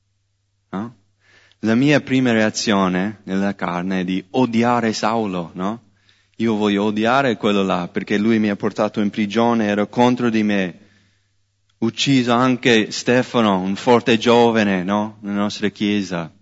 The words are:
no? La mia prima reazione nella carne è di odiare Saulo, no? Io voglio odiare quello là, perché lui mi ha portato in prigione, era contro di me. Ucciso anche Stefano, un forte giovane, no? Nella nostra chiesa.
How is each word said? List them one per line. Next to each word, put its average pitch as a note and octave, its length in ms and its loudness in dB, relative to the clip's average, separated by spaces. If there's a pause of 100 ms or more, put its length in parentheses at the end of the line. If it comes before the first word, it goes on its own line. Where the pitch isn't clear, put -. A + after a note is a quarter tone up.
(720)
no? A#2 260 -10 (680)
La A2 120 2
mia C#3 240 4
prima C3 320 0
reazione G#2 920 0
nella G2 320 -4
carne F2+ 460 -4
è F2+ 40 -4
di F#2+ 260 -4
odiare A#2 640 0
Saulo, G#2 640 -4
no? G2 360 -8 (480)
Io A2+ 180 0
voglio G2+ 260 0
odiare A2+ 540 0
quello G2+ 260 0
là, F#2 240 -2
perché G2+ 320 -4
lui A2 220 2
mi G#2+ 80 0
ha G2+ 80 -2
portato G#2+ 440 -4
in G2+ 100 0
prigione, A2+ 560 0
era G#2 200 0
contro B2 420 0
di A2 140 0
me. G2 360 -2 (1000)
Ucciso B2 540 0
anche A#2+ 580 2
Stefano, A#2 680 0
un F#2+ 160 -2
forte A#2+ 420 2
giovane, A2 640 2
no? G#2 380 -4
Nella G2+ 220 -4
nostra G#2 260 -4
chiesa. F#2 720 -4